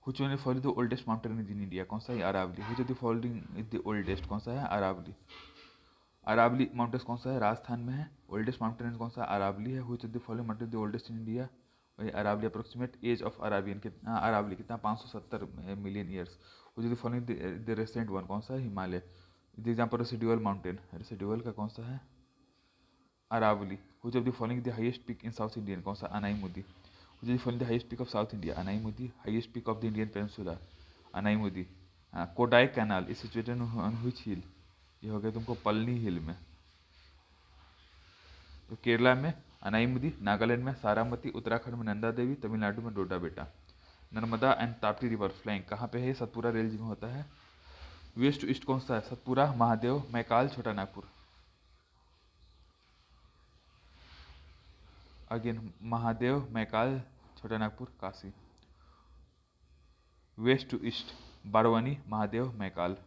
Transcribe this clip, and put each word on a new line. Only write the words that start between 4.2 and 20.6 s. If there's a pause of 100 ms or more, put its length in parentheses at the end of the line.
कौन
सा
है?
अरावली। (1120)
अरावली
माउंटेन्स
कौन
सा
है?
राजस्थान
में
है। (200)
ओल्डेस्ट
माउंटेन
रेंज
कौन
सा?
अरावली
है।
Which
of
the
following
mountain
is
the
oldest
in
India? (500)
वही
अरावली।
Approximate (100)
age
of (120)
Arabian
कितना?
अरावली
कितना?
पाँच
सौ
सत्तर (300)
मिलियन
ईयर्स। (400)
Which
of
the
following
the, (320)
the
recent
one?
कौन
सा
है?
हिमालय। (580)
The
example
रेसिडुअल
माउंटेन। (160)